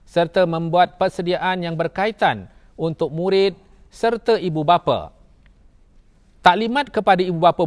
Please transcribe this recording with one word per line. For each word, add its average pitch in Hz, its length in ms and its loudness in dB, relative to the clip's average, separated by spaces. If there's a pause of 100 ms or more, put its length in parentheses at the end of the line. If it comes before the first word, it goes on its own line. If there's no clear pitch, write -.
serta 170 400 0
membuat 165 480 0
persediaan 185 640 -4
yang 170 160 -6
berkaitan 165 720 -2 (240)
untuk 156 400 -6
murid 190 400 0 (400)
serta 226 480 -2
ibu 156 240 -4
bapa. 135 480 0 (1300)
Taklimat 226 480 2
kepada 196 320 2
ibu 180 160 -4
bapa 170 300 2